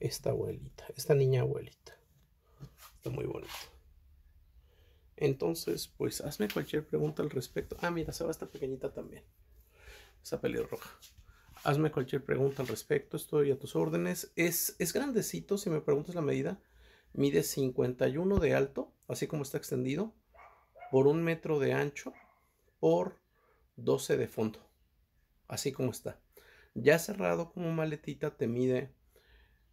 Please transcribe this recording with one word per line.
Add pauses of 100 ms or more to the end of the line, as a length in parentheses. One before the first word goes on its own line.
esta
abuelita, (120)
esta
niña
abuelita. (1000)
Está
muy
bonita. (1600)
Entonces,
pues,
hazme
cualquier
pregunta
al
respecto.
Ah,
mira,
se
va
esta
pequeñita
también. (1000)
Esa
pelirroja. (720)
Hazme
cualquier
pregunta
al
respecto,
estoy
a
tus
órdenes.
Es,
es
grandecito,
si
me
preguntas
la
medida. (520)
Mide
cincuenta
y
uno
de
alto, (140)
así
como
está
extendido, (800)
por
un
metro
de
ancho, (680)
por (540)
doce
de
fondo. (880)
Así
como
está. (540)
Ya
cerrado
como
maletita
te
mide (800)